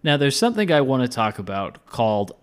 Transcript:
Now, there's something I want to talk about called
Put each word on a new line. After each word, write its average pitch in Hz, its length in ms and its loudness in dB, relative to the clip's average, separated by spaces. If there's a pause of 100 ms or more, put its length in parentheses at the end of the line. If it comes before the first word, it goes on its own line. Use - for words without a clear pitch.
Now, 147 140 2
there's 139 220 2
something 214 320 0
I 147 120 4
want 131 200 0
to 123 60 0
talk 110 320 -2
about 98 460 -8
called 107 440 -2 (120)